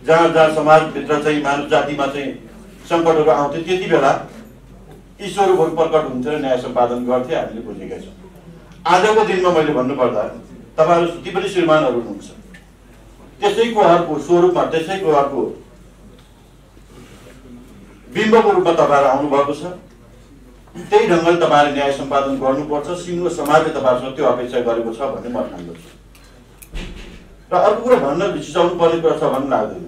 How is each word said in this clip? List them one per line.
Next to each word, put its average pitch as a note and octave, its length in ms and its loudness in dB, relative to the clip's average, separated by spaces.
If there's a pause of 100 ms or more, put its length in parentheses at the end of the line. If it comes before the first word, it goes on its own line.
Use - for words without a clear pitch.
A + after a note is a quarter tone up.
जहाँ D#3+ 280 4
जहाँ D#3 220 4
समाजभित्र D3+ 680 2
चाहिँ D3+ 200 0
मानव C#3+ 260 -2
जातिमा D3 380 0
चाहिँ C3+ 260 -8 (560)
सङ्कटहरू D#3+ 400 2
आउँथ्यो, D3 320 0
त्यति F3+ 320 -2
बेला C#3 180 2 (1080)
ईश्वर F#3+ 320 0
प्रकट D#3 560 2
हुन्थ्यो B2+ 240 -6
र - 80 -4
न्याय C3 160 0
सम्पादन B2 480 -2
गर्थे, B2 300 -2
हामीले A2+ 260 -6
बुझेका F#2+ 400 -12
छौँ। - 120 -20 (760)
आजको G#3+ 320 4
दिनमा F3+ 320 2
मैले D3+ 200 2
भन्नुपर्दा B2+ 500 0 (540)
तपाईँहरू E3+ 360 4
जति - 160 -10
पनि F#3+ 200 -4
श्रीमानहरू D3+ 520 2
हुनुहुन्छ, G#2+ 280 -12 (1040)
त्यसैको G#3+ 480 0
अर्को E3+ 380 4
स्वरूपमा, F3 520 2
त्यसैको E3 400 -2
अर्को C#3 300 0 (2750)
बिम्बको A3 380 4
रूपमा F3+ 200 2
तपाईँहरू C#3+ 360 2
आउनुभएको C#3+ 460 0
छ। D3 100 -10 (1200)
त्यही G#3+ 200 4
ढङ्गले E3+ 360 4
तपाईँहरूले D3 320 4
न्याय C#3 160 0
सम्पादन C3+ 480 -2
गर्नुपर्छ। D3 480 -2 (160)
सिङ्गो F3 260 -4
समाजले D3+ 460 0
तपाईँहरूसँग B2+ 400 -2
त्यो - 100 -2
अपेक्षा B2 380 -2
गरेको A2+ 320 -2
छ - 40 -16 (120)
भन्ने - 160 -10
म A#2+ 160 -6
ठान्दछु। F2 320 -12 (1800)
र - 0 -
अर्को G3+ 320 2
कुरा B3 160 4
भन्न D#3+ 400 -2
झिझाउनु E3+ 400 -2
पर्ने E3 220 2
कुरा D#3 180 2
छ - 80 -2
भन्ने C3 220 -2
लाग्दैन। A2 380 -4